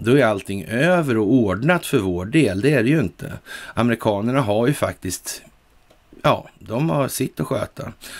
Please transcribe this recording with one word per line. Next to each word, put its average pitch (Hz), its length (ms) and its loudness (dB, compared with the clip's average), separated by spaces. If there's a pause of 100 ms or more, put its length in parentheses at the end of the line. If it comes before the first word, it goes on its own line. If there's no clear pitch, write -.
då 123 140 4
är 135 60 4
allting 98 400 -2
över 147 520 0
och 110 160 2
ordnat 127 540 2
för 139 120 0
vår 92 260 -2
del. 110 360 2
Det 127 100 2
är 135 120 4
det 113 60 2
ju 160 120 4
inte. - 320 -6 (420)
Amerikanerna 113 640 0
har 110 260 2
ju 147 80 2
faktiskt, - 680 -6 (800)
ja, - 260 0 (100)
de 139 320 -4
har 143 180 0
sitt - 320 -4
att - 60 -4
sköta. - 460 -8 (280)